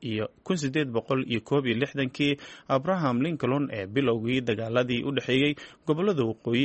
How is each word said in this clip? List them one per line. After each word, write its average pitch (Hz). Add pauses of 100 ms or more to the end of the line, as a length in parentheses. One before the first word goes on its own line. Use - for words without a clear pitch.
iyo, 107 (180)
kun 190
siddeed 147
boqol 120
iyo 113
koob 139
iyo 113
lixdankii 139 (320)
Abraham 143
Lincoln 143
ee 104
bilowgii 117
dagaaladii 120
u 139
dhexeeyey 131 (320)
gobollada 160
waqooyi 117